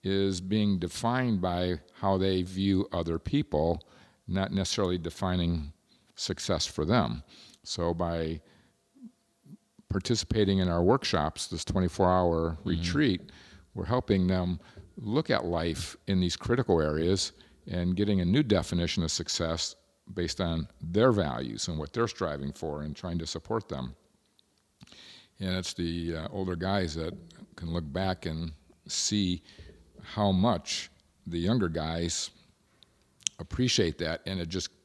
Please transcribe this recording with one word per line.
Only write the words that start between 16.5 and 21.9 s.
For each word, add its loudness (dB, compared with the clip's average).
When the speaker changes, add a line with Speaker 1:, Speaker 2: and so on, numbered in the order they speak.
Speaker 1:
areas 2
and 0
getting 2
a 2
new 4
definition 2
of -2
success -2
based -2
on 0
their 4
values -2
and -4
what -6